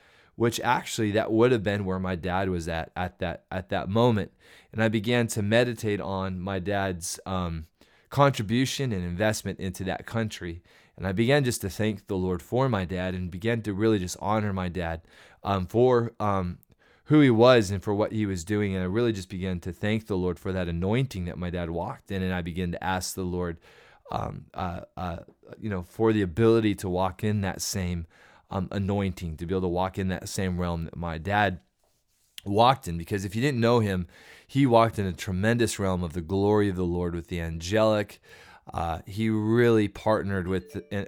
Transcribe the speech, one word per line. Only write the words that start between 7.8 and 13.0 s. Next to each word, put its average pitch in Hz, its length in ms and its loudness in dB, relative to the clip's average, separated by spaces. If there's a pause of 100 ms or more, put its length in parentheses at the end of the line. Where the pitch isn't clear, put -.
contribution 131 840 0
and 92 100 -2
investment 98 560 -2
into 95 260 -8
that 90 220 -4
country. 92 560 -6 (340)
And 90 120 -6
I 98 40 -2
began 123 300 4
just 120 200 -2
to 98 60 -4
thank 107 380 -4
the 101 100 -4
Lord 92 240 0
for 131 280 0
my 101 160 0
dad 92 300 -4